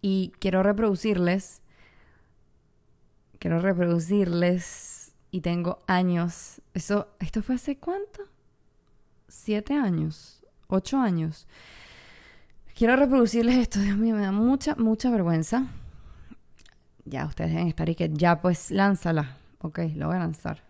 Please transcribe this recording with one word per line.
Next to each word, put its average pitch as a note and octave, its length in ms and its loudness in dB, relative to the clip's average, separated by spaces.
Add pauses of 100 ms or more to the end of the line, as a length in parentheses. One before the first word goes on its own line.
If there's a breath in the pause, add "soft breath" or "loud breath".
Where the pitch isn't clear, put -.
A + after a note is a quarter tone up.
Y F#3+ 380 0
quiero F#3+ 240 2
reproducirles, G3 1000 0 (1800 soft breath)
quiero E3 220 0
reproducirles, F3 1300 0 (400)
y F#3 80 -4
tengo F3 480 -2
años. F3 760 0 (120)
Eso, G3+ 340 -2 (100)
¿esto G#3 240 -4
fue B3+ 140 -2
hace C#4 220 -6
cuánto? G4 440 -8 (1040)
¿Siete G#3+ 480 -4
años? E3 720 -2 (220)
¿Ocho F#3+ 300 0
años? E3 500 -2 (1300 loud breath)
Quiero A#3 200 4
reproducirles B3 600 4
esto. A3 240 2
Dios G3+ 160 0
mío, A3+ 180 2
me G#3 60 0
da G3 100 0
mucha, B3+ 460 0
mucha A3 340 2
vergüenza. F#3 560 2 (1400 loud breath)
Ya C#3 220 -6
ustedes D#3+ 240 -4
deben E3 160 0
estar D#3+ 220 -2
y E3 60 0
que E3 180 -2
ya, E3 280 4
pues, F3+ 300 0
lánzala. E3+ 680 2 (200 loud breath)
Ok, D#3+ 220 -8 (160)
lo D#3 100 -4
voy F3+ 100 -2
a F#3 40 -2
lanzar. D#3+ 500 -8